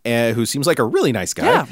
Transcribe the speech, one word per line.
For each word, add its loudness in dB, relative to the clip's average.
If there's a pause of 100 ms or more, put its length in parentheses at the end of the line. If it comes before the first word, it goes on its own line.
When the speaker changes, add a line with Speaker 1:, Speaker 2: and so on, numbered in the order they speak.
Speaker 1:
eh, 2
who -2
seems -4
like 2
a 2
really 0
nice -4
guy. -6
Speaker 2:
Yeah, 2